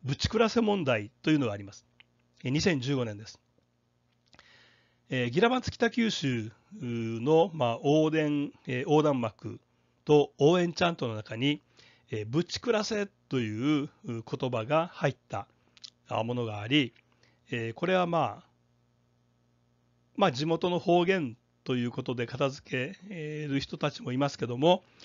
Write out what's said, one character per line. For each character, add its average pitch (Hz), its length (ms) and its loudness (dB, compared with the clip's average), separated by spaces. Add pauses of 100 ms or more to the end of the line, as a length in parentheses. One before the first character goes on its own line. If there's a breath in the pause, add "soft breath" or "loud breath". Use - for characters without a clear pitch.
ブ 139 140 -2
チ - 120 0
ク 220 120 0
ラ 226 80 2
セ 233 120 0
問 202 220 2
題 113 300 0 (100)
と 160 80 2
い 156 60 6
う - 20 2
の 135 80 0
が 104 60 -2
あ 101 40 -6
り 101 60 -10
ま 98 100 -16
す。 - 140 -20 (560)
え 131 60 -6
ー、 - 20 0
二 147 100 0
千 160 200 2
十 135 160 -2
五 123 80 -2
年 107 120 -8
で 110 80 -16
す。 - 140 -18 (1700 soft breath)
え 127 160 0
ー、 120 40 -2
ギ 147 100 0
ラ 233 80 6
バ 254 100 0
ン 247 40 -2
ツ - 80 -6
北 233 200 0
九 226 200 0
州 117 400 -2 (300)
の、 120 720 0
ま 143 120 0
あ、 117 180 -2
横 156 260 4
断、 147 400 0 (160)
え 127 120 -4
ー、 - 20 -4
横 151 240 4
断 139 160 2
幕 107 400 -8 (440)
と 147 340 6
応 165 200 6
援 175 140 0
チ - 120 -2
ャ 170 80 2
ン 165 40 -10
ト 127 120 -4
の 110 60 -6
中 107 220 -10
に、 143 260 0 (480 soft breath)
え 107 120 -4
ー、 104 40 -8
ブ 147 180 0
チ - 160 -10
ク 240 120 0
ラ 214 120 0
セ 208 240 -4 (200)
と 131 100 -2
い 127 460 0
う 151 40 -8 (160)
言 127 460 -6
葉 113 140 -2
が 156 280 0
入 143 200 -2
っ - 40 -20 (120)
た、 101 180 -8 (640)
あ、 113 160 -2
も 120 100 -4
の 123 100 -2
が 104 160 -8
あ 104 60 -8
り、 131 260 2 (580 soft breath)
え 113 200 -4
ー、 113 40 -8
こ - 120 -6
れ 185 80 2
は、 180 120 2
ま 147 360 -2
あ、 - 40 -20 (1700)
ま 196 120 6
あ、 139 40 2
地 135 140 -2
元 165 220 2
の 180 100 0
方 175 260 4
言 170 320 0 (260)
と 127 140 -2
い 120 100 0
う 120 60 -4
こ 131 100 -6
と 127 140 -4
で 120 100 -2
片 135 240 -2
付 147 480 -6
け 151 480 -8
る 139 140 0
人 - 180 -8
た 147 140 -2
ち - 100 -16
も 131 100 -8
い 127 60 -2
ま 143 100 2
す - 80 -10
け 139 100 -6
ど 120 100 -6
も、 170 260 4 (220 loud breath)